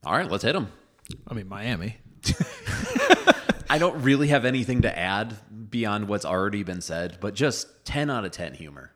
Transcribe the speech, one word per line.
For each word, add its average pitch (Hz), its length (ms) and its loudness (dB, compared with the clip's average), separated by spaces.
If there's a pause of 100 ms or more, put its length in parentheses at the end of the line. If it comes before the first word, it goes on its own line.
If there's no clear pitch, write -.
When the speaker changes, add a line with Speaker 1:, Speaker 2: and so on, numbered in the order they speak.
Speaker 1:
All 78 80 -2
right, 160 180 0
let's 95 140 -2
hit 117 100 4
'em. 98 160 -2 (560)
Speaker 2:
I - 60 -10
mean, 104 160 -8
Miami. 101 480 -4 (260)
<laughs> - 1500 2
Speaker 1:
I 151 80 4
don't 160 240 2
really 139 260 6
have 143 180 4
anything 127 360 2
to 110 160 2
add 101 380 -2 (340)
beyond 107 380 -2
what's 101 160 -2
already 95 380 0
been 90 180 -6
said, 87 400 -6
but 101 140 -4
just 127 320 0 (180)
ten 147 260 -2
out 120 140 -2
of 92 80 -6
ten 78 220 -8
humor. 71 420 -18